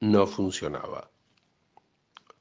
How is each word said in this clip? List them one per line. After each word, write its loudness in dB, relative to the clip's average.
no 4
funcionaba. -6